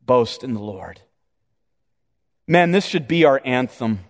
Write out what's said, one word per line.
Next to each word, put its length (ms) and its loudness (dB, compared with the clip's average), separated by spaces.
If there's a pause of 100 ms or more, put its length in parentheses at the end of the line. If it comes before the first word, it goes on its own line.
boast 440 0
in 100 -6
the 60 -6
Lord." 400 -14 (1500)
Man, 260 2
this 120 2
should 220 -4
be 180 2
our 200 4
anthem. 640 -4